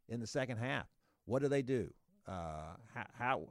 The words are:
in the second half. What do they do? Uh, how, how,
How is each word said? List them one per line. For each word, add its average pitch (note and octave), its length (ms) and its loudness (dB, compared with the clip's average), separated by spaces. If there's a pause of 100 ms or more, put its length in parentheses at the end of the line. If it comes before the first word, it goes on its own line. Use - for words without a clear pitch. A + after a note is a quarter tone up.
in A#2+ 100 -2
the A2+ 80 -4
second B2+ 300 0
half. B2 300 0 (380)
What C3 180 2
do C#3+ 40 6
they C#3+ 140 4
do? B2 320 0 (340)
Uh, E2 480 -6 (180)
how, A#2+ 120 -6 (120)
how, B2 340 2